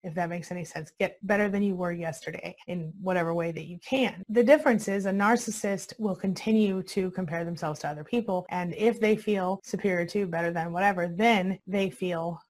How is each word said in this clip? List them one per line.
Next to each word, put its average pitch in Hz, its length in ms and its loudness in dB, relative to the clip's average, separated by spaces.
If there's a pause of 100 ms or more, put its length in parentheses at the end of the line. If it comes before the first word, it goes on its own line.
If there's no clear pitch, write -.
if 160 100 -8
that 170 140 -2
makes 170 240 -6
any 180 120 -6
sense. 156 360 -12
Get 190 260 -2
better 208 220 2
than 202 160 0
you 196 100 2
were 180 180 -4
yesterday 170 640 -8 (140)
in 170 240 -6 (100)
whatever 175 320 0
way 170 160 -2
that 160 160 -8
you 175 180 -12
can. 247 440 -2
The 233 160 4
difference 285 420 6
is 196 200 -2
a 190 40 0
narcissist 202 880 0
will 202 180 -2
continue 196 680 2
to 185 260 -2
compare 170 340 -4
themselves 160 360 -6
to 151 80 -4
other 151 160 -8
people, 202 460 -2
and 175 260 -4
if 233 240 2
they 214 160 6
feel 190 480 0
superior 180 420 0
to, 202 200 -2
better 170 260 -2
than, 170 200 -4
whatever, 180 360 2
then 190 580 4
they 196 240 0
feel 170 600 -4